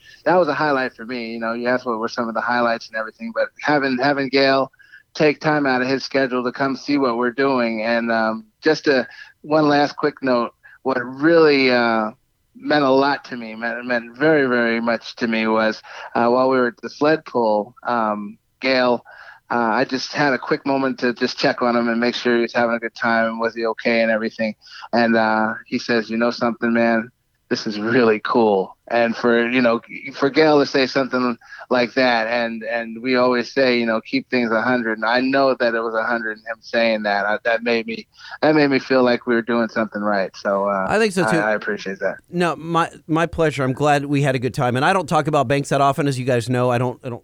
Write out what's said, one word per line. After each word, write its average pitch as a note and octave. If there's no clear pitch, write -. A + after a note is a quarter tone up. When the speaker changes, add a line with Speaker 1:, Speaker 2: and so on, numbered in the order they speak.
Speaker 1:
That D#3+
was E3+
a C#3+
highlight C#3
for A2+
me. A#2
You A#2
know, A2+
you A#2+
asked B2
what A#2
were A2+
some A#2
of A2+
the A2
highlights A#2
and A2+
everything, A2
but A2
having, C#3
having C#3
Gail C3+
take D3+
time D3+
out B2+
of B2+
his C3
schedule B2+
to B2
come C3+
see C#3+
what B2
we're A#2+
doing. A#2+
And, A#2
um, A2
just D#3
a, C3
one D3+
last C#3+
quick D3
note: B2
what C3
really, C#3
uh, A2+
meant C#3+
a C3
lot C3+
to B2
me, A2+
meant, A#2
meant A#2
very, D3
very A#2
much A#2
to A#2+
me A2+
was, A2
uh, A#2
while B2+
we C3
were B2
at -
the A#2
sled D3+
pull, A2
um, G#2+
Gail, B2+
uh, A#2
I A#2
just B2+
had C#3+
a A#2+
quick -
moment C3+
to B2
just -
check C3
on A#2+
him A#2
and A2+
make A#2+
sure B2
he A#2
was -
having A#2+
a A2+
good A#2
time A2+
and A2+
was A2+
he A#2
okay A2+
and A2+
everything. A2
And, A#2
uh, A2
he B2+
says, A2+
"You A2+
know A#2+
something, A#2+
man? A#2
This -
is G#2
really A2+
cool." G#2
And A#2
for, A#2
you B2+
know, A#2
for C#3
Gail D3+
to C3
say C3+
something B2+
like B2
that, A#2+
and, A#2
and A2+
we B2+
always B2
say, B2+
you A#2
know, A2
"Keep -
things A#2+
a A2
hundred." A2+
And A2
I A#2+
know C3+
that A#2
it A2+
was A2+
a A2
hundred A2
and A2
him A2+
saying A2+
that, G2+
I, G#2+
that A#2
made A#2
me, A2
that D3+
made D3
me C3+
feel C3
like A#2+
we B2
were A2+
doing A#2
something G#2+
right. G2+
So, G2+
uh, G2
Speaker 2:
I G3+
think A3
so, F3+
too. -
Speaker 1:
I, G#2+
I -
appreciate -
that. F#2+
Speaker 2:
No, E3+
my, E3
my D#3+
pleasure. D3+
I'm C3
glad C#3+
we C#3+
had C3+
a C3
good A#2+
time. B2
And C3+
I F#3
don't F#3
talk D#3
about D3
Banks C#3
that C#3
often, C#3
as C3
you B2
guys A#2+
know. B2
I A#2+
don't, B2
I C3+
don't, A#2